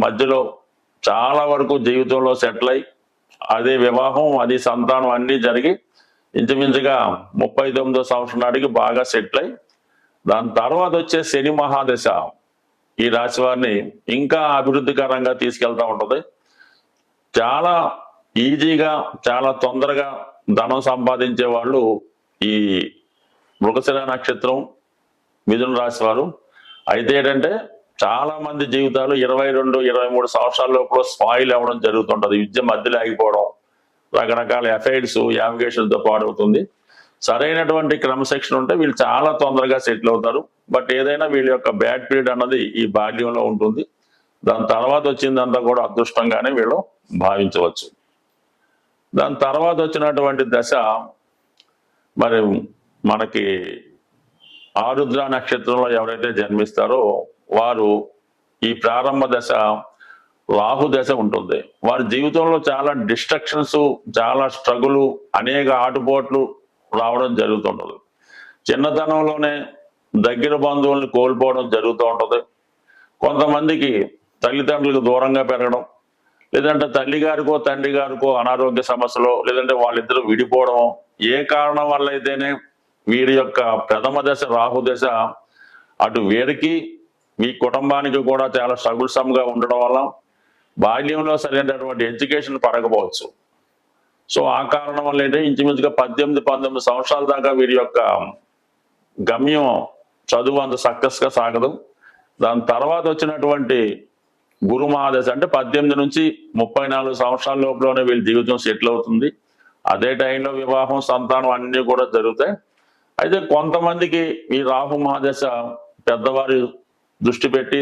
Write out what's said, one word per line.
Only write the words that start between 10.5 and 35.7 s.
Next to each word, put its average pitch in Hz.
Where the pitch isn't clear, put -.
తర్వాత 165
వచ్చే 165
శని 143
మహాదశ 135
ఈ 113
రాశి 123
వారిని 127
ఇంకా 147
అభివృద్ధికరంగా 131
తీసుకెళ్తా 117
ఉంటది. 110
చాలా 139
ఈజీగా, 151
చాలా 131
తొందరగా 139
ధనం 127
సంపాదించే 123
వాళ్ళు 123
ఈ 107
మృగశిర 127
నక్షత్రం, 127
మిథున 123
రాశి 120
వారు. 113
అయితే -
ఏంటంటే, 202
చాలా 135
మంది 147
జీవితాలు 135
ఇరవై 131
రెండు, 131
ఇరవై 123
మూడు 123
సంవత్సరాల 123
లోపల 127
స్పాయిల్ 123
అవ్వడం 120
జరుగుతుంటది. 107
విద్య 104
మధ్యలో 113
ఆగిపోవడం, 107
రకరకాల 117
అఫైర్స్, 123
యావిగేషన్‌తో 117